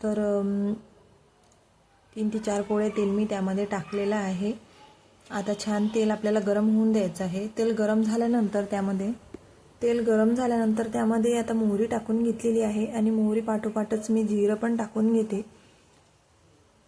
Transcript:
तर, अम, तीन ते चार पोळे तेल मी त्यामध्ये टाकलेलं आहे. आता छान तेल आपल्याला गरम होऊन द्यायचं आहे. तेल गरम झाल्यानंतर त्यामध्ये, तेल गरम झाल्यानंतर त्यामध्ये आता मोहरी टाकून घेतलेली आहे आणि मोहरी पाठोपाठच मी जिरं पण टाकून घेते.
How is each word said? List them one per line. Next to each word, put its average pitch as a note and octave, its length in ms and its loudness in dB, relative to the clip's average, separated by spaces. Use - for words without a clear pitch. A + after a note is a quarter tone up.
तर, G#3 360 0
अम, G3+ 340 0
तीन G#3+ 140 -2
ते G#3+ 100 -2
चार G#3 220 -2
पोळे G#3 280 0
तेल G#3 200 0
मी G#3 160 0
त्यामध्ये G3 400 -2
टाकलेलं G3+ 500 -4
आहे. G3 380 -2
आता G#3 200 -4
छान G#3 220 0
तेल A3 240 2
आपल्याला G#3+ 280 0
गरम G#3 360 2
होऊन A3 160 4
द्यायचं F#3+ 320 0
आहे. F#3+ 240 -4
तेल A3+ 280 0
गरम G#3+ 260 2
झाल्यानंतर A3 640 0
त्यामध्ये, G3 460 -2
तेल A#3 240 2
गरम A3 300 4
झाल्यानंतर A#3 520 0
त्यामध्ये A3+ 500 2
आता A3+ 160 -2
मोहरी A3 320 2
टाकून A3+ 380 -2
घेतलेली A3+ 380 0
आहे G#3+ 240 0
आणि A3 240 0
मोहरी A3 320 2
पाठोपाठच A3 680 -2
मी A3 140 2
जिरं G#3 320 2
पण A#3 200 -2
टाकून A3 380 0
घेते. A3 320 0